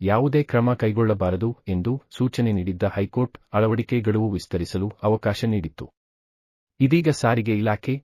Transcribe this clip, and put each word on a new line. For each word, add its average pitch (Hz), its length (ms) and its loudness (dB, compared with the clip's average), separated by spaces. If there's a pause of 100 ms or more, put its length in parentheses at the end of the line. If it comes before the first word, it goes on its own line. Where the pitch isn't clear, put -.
ಯಾವುದೇ 131 420 2
ಕ್ರಮ 120 300 2
ಕೈಗೊಳ್ಳಬಾರದು 107 760 0 (180)
ಎಂದು 95 260 -2 (180)
ಸೂಚನೆ 123 420 0
ನೀಡಿದ್ದ 92 300 -2 (100)
ಹೈಕೋರ್ಟ್ 107 440 -2 (160)
ಅಳವಡಿಕೆ 110 460 0
ಗಡುವು 107 320 0
ವಿಸ್ತರಿಸಲು 95 580 -4 (140)
ಅವಕಾಶ 107 420 0
ನೀಡಿತ್ತು. 90 420 -4 (920)
ಇದೀಗ 156 300 4
ಸಾರಿಗೆ 117 460 0
ಇಲಾಖೆ 107 480 -2